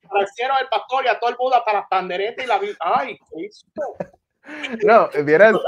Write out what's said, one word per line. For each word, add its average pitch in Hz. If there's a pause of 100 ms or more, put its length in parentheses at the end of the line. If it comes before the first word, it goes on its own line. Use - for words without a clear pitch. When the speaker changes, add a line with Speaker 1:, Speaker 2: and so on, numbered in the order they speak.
Speaker 1:
al 196
cielo 262
del 254
pastor 247
y 247
a 214
todo 233
el 240
mundo, 254
hasta 220
las 196
panderetas 190
y -
la 208
vi-, 202
¡ay, 220 (120)
Cristo! - (1040)
Speaker 2:
No, 208 (160)
vieras, 185 (120)